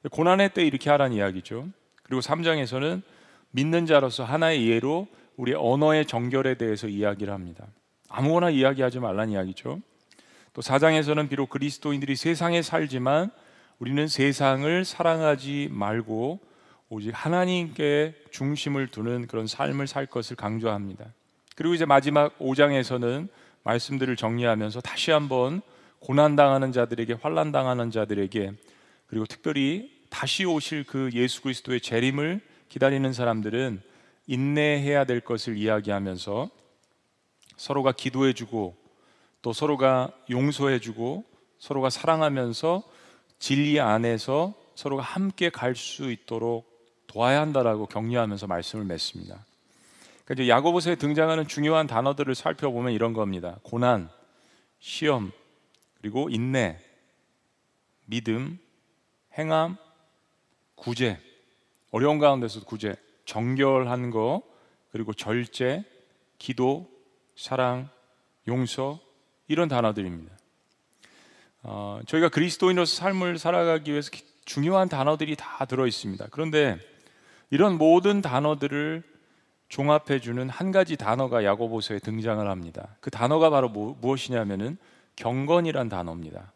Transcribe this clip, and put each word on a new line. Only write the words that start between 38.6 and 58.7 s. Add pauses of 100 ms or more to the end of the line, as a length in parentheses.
또
서로가 (180)
용서해주고 (340)
서로가
사랑하면서 (560)
진리
안에서 (220)
서로가
함께
갈
수
있도록 (380)
도와야
한다라고
격려하면서
말씀을
맺습니다. (800)
그러니까
이제
야고보서에
등장하는
중요한
단어들을
살펴보면
이런
겁니다.
고난, (680)
시험, (680)
그리고
인내, (1300)
믿음, (760)